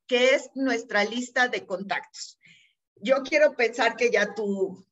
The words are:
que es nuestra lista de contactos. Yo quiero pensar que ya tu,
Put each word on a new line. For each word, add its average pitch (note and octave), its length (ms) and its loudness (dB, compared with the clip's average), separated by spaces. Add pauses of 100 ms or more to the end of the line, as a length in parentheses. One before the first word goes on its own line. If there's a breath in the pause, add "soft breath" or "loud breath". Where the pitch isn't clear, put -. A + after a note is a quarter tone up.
que B3+ 280 4
es C#4 180 -4
nuestra A#3 500 -2
lista B3 460 -2
de G3 160 -6
contactos. F#3 720 -8 (560 soft breath)
Yo C4+ 280 0
quiero D4 340 2
pensar A#3 400 0
que A#3+ 120 2
ya G#3 240 0
tu, G3 580 -4